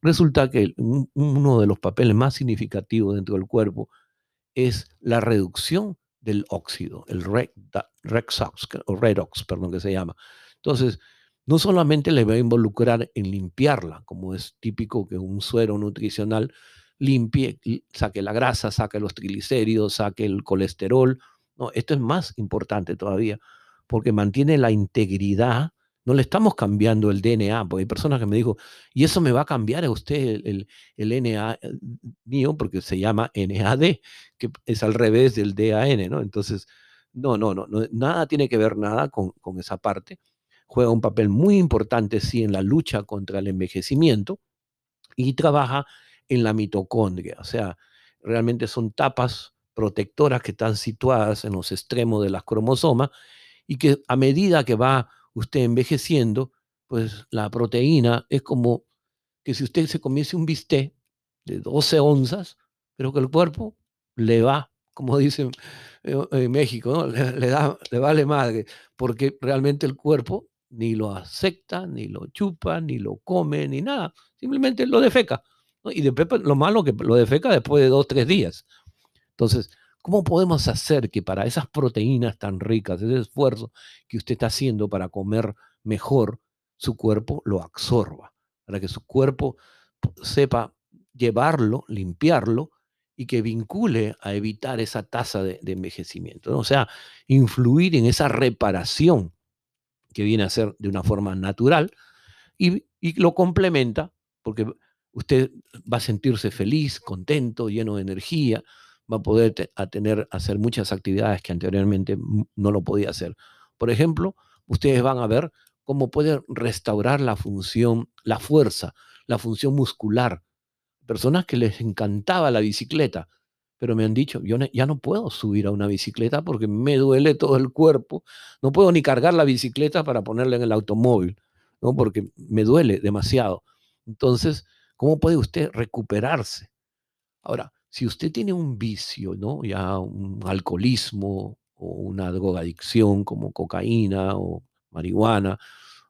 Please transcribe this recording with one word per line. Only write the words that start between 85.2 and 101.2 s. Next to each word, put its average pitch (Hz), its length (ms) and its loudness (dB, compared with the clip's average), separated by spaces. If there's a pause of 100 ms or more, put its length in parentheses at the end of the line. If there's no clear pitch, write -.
mejor, 110 560 0 (380)
su - 180 -6
cuerpo 110 500 -2
lo 92 180 -2
absorba? 82 720 -4 (320)
Para 98 140 -10
que 95 80 -6
su - 140 -12
cuerpo 135 560 0 (420)
p-, - 120 -4 (100)
sepa 127 540 0 (400)
llevarlo, 120 720 0
limpiarlo 113 840 0 (460)
y 127 100 -12
que 120 160 -2
vincule 113 800 -2
a 101 140 -6
evitar 110 440 -4
esa 110 220 -6
tasa 113 400 -6
de, 92 220 -6
de 98 80 -6
envejecimiento, 90 800 -10
¿no? 135 80 0
O 113 40 -4
sea, 131 240 2 (380)
influir 131 680 4
en 117 100 4
esa 135 220 2
reparación 113 1080 2 (800)
que 104 120 -6
viene 107 180 2
a 95 80 0
ser 110 300 -2
de 104 100 -6
una 95 140 -4
forma 98 320 -2